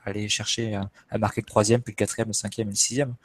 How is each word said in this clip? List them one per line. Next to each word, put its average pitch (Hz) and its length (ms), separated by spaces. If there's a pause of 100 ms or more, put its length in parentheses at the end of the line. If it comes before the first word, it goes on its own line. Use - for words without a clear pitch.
aller 104 240
chercher 107 460
à, 98 160 (200)
à - 80
marquer 107 220
le - 60
troisième, 113 360
puis 113 100
le - 40
quatrième, 110 320
le 104 60
cinquième 107 340
et 101 40
le 101 40
sixième. 127 380 (100)